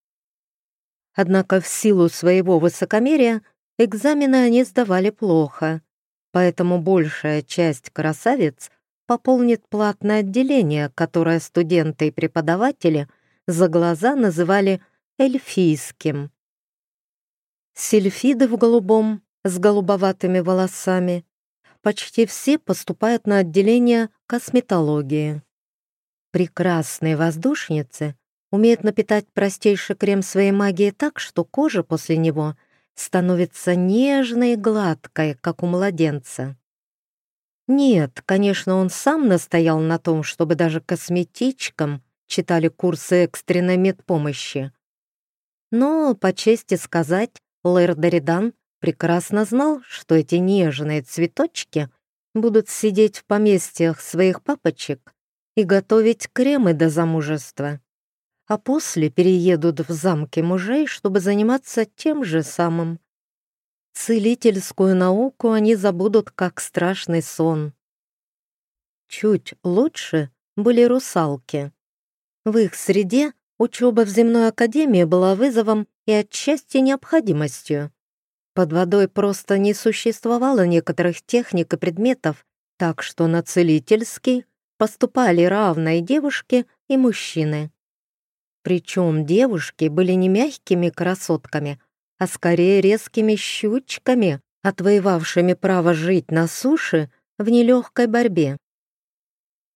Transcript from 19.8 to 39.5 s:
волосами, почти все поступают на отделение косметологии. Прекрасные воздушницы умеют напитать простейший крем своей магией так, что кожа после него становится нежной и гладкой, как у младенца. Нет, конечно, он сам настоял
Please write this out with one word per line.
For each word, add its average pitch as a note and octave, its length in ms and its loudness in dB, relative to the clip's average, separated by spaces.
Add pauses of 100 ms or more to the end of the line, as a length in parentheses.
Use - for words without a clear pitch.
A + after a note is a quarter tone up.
волосами, F#3 840 -2 (580)
почти - 420 0
все C#4+ 340 -2
поступают G#3+ 680 -4
на G3+ 120 2
отделение A3 720 2 (180)
косметологии. D3+ 1160 -2 (880)
Прекрасные E3 840 -2
воздушницы D#3+ 1000 -4 (340)
умеют A3+ 340 2
напитать G#3 500 -2
простейший G3+ 600 -2
крем G3 280 -2
своей G3 300 0
магией G3+ 400 0
так, D4 260 -6
что - 260 -4
кожа C4+ 380 -2
после D#3+ 340 -4
него D#3 400 -2 (380)
становится F3+ 800 -2
нежной A#3+ 800 0
и - 20 -2
гладкой, F#3+ 800 -2
как - 280 -8
у F3 40 -2
младенца. D#3+ 920 -4 (1080)
Нет, B3+ 580 2
конечно, F#3+ 520 0
он F#3 120 2
сам C#4+ 380 -2
настоял E3 540 2